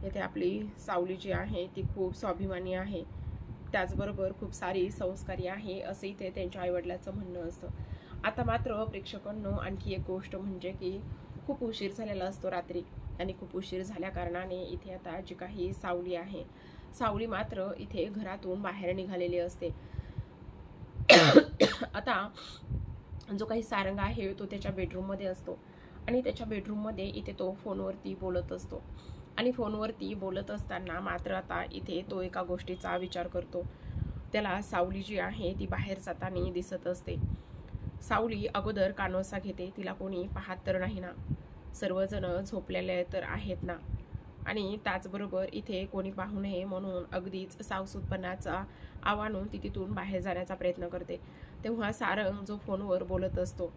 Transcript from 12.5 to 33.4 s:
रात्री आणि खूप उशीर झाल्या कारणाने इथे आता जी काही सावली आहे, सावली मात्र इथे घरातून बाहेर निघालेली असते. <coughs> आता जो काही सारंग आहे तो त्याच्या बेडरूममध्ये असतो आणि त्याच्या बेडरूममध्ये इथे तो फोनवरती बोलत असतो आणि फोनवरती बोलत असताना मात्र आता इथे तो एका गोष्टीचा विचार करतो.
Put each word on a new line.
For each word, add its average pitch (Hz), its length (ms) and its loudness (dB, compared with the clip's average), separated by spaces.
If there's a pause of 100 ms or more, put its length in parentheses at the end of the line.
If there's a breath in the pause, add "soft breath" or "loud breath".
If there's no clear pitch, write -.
रात्री 175 320 -2 (380)
आणि 185 200 0
खूप 180 160 -6
उशीर 185 260 -2
झाल्या 190 280 -2
कारणाने 180 540 -2
इथे 180 300 -6
आता 180 260 -6
जी 185 140 -8
काही 190 380 -2
सावली 180 420 0
आहे, 180 300 -4 (540 loud breath)
सावली 220 280 4
मात्र 202 520 0
इथे 196 280 0
घरातून 196 560 -2
बाहेर 185 320 2
निघालेली 180 440 2
असते. 175 320 0 (1400 loud breath)
<coughs> - 880 12
आता 208 340 2 (1040 loud breath)
जो 202 120 0
काही 220 180 2
सारंग 196 360 0
आहे 196 400 2
तो 202 80 -4
त्याच्या 196 260 -4
बेडरूममध्ये 190 540 0
असतो - 320 -4 (500 loud breath)
आणि 247 120 6
त्याच्या 240 260 0
बेडरूममध्ये 208 600 -2
इथे 202 320 -4
तो 185 140 0 (120)
फोनवरती 190 500 -2
बोलत 180 380 0
असतो - 300 -6 (560 loud breath)
आणि 240 140 6
फोनवरती 214 640 0
बोलत 190 360 -2
असताना 185 500 -2
मात्र 185 340 0
आता 185 280 0 (100)
इथे 185 280 -2 (100)
तो 190 120 0
एका 185 200 0
गोष्टीचा 180 540 -2
विचार 180 300 -2
करतो. 180 360 -2 (720 loud breath)